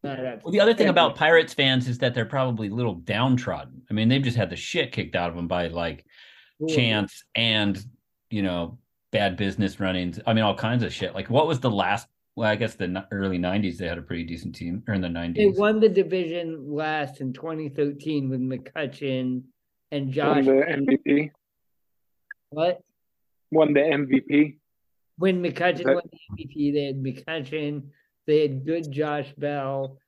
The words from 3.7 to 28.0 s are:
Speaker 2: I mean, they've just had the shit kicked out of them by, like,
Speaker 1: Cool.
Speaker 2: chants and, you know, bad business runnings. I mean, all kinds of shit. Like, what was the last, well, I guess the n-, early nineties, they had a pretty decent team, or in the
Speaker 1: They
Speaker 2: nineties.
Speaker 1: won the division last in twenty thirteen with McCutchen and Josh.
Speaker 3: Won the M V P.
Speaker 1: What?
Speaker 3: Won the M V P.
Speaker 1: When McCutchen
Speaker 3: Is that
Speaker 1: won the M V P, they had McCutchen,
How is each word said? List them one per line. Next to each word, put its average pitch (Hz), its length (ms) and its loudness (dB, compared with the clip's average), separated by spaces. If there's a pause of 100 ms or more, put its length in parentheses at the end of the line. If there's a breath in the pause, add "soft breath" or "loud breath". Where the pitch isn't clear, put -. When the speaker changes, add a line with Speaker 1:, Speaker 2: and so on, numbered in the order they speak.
Speaker 2:
I 104 40 -4
mean, 110 140 4
they've 131 140 4
just 117 140 0
had 98 140 0
the 87 60 -8
shit 147 360 -4
kicked - 240 -6
out 87 140 0
of 82 60 -10
them 85 120 -6
by, 87 180 0
like, 82 400 -6 (540 soft breath)
Speaker 1:
Cool. 156 80 -4
Speaker 2:
chants 113 560 0 (100)
and, 107 500 0 (460)
you 104 120 -4
know, 87 360 -4 (320)
bad 101 260 0
business 98 440 -2
runnings. 92 460 -2
I 120 60 2
mean, 110 120 4
all 101 120 2
kinds 117 280 0
of - 80 -4
shit. - 220 -6
Like, 101 140 -8
what 151 180 4
was 151 140 0
the 127 100 2
last, 98 380 0 (260)
well, 113 160 0
I 107 60 2
guess 110 180 -2
the 101 100 -6
n-, 92 280 -6
early 95 260 -2
nineties, 90 400 0
they 90 80 -6
had 82 120 -4
a 82 40 -12
pretty 85 220 -6
decent 80 320 -10
team, 87 320 -8
or 107 60 0
in 95 80 0
the 87 60 -4
Speaker 1:
They 85 40 -6
Speaker 2:
nineties. 123 460 2
Speaker 1:
won 214 220 2
the 220 80 6
division 165 840 -2
last 151 480 -4
in 131 140 -6
twenty 156 340 -8
thirteen 143 640 -4
with 131 100 -4
McCutchen 131 1000 -4 (500)
and 139 180 -4
Josh. 135 360 2
Speaker 3:
Won 135 100 6
the 147 120 4
M 143 180 -2
V 269 100 4
P. 147 340 0 (1160)
Speaker 1:
What? 170 340 -2 (680)
Speaker 3:
Won 156 240 4
the 143 100 6
M 147 240 0
V 131 120 4
P. 147 360 2 (640)
Speaker 1:
When 180 240 2
McCutchen 170 380 0
Speaker 3:
Is - 40 -6
that 135 100 4
Speaker 1:
won 170 160 -2
the - 80 -20 (120)
M 101 80 -10
V - 80 -12
P, 143 240 -2
they 143 140 0
had 135 180 -6
McCutchen, 147 840 -6 (380)